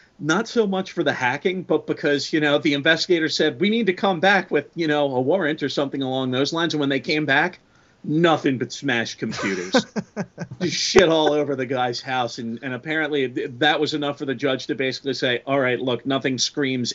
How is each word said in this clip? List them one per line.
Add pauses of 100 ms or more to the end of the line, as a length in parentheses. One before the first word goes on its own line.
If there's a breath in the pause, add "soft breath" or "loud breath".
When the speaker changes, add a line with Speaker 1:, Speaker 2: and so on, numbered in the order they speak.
(200 loud breath)
Speaker 1:
Not
so
much
for
the
hacking,
but
because,
you
know,
the
investigator
said,
"We
need
to
come
back
with, (100)
you
know,
a
warrant
or
something
along
those
lines."
And
when
they
came
back, (460 soft breath)
nothing
but
smashed
computers. (360)
Speaker 2:
<laughs>
Speaker 1:
Just
shit
all
over
the
guy's
house.
And,
and
apparently
th-,
that
was
enough
for
the
judge
to
basically
say,
"All
right,
look,
nothing
screams